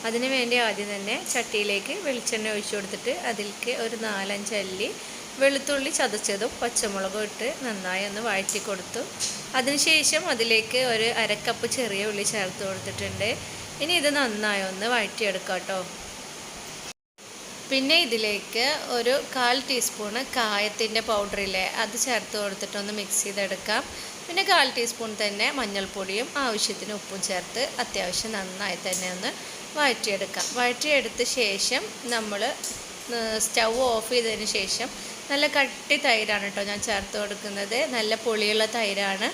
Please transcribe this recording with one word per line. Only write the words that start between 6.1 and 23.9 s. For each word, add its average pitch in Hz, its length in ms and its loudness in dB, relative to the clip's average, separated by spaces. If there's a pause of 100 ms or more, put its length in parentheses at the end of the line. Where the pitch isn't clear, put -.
പച്ചമുളകും 202 680 0
ഇട്ട് 214 260 -2 (120)
നന്നായി 190 440 -2
ഒന്ന് 202 160 -4
വഴറ്റി 196 400 0
കൊടുത്തു. 196 400 -4 (540)
അതിനുശേഷം 302 760 6
അതിലേക്ക് 226 580 4
ഒരു 226 280 4
അര 214 180 2 (100)
കപ്പ് 233 280 0
ചെറിയ 208 340 0
ഉള്ളി 208 200 0
ചേർത്ത് 202 380 -2
കൊടുത്തിട്ടുണ്ട്. 190 680 -2 (500)
ഇനി 311 160 2
ഇത് 294 160 6
നന്നായി 214 520 2
ഒന്ന് 190 240 -2
വഴറ്റിയെടുക്കാം 196 720 0
ട്ടോ. 190 180 -2 (1900)
പിന്നെ 269 340 4
ഇതിലേക്ക് 220 640 0 (280)
ഒരു 240 200 2 (200)
കാൽ 254 300 4
ടീസ്പൂണ് 233 600 -2 (100)
കായത്തിൻ്റെ 214 680 2
പൗഡർ 208 380 0
ഇല്ലേ, 190 260 0 (140)
അത് 214 180 0
ചേർത്ത് 220 400 0
കൊടുത്തിട്ടൊന്ന് 202 560 -4
മിക്സ് 208 300 -2
ചെയ്തെടുക്കാം. 202 600 -2 (380)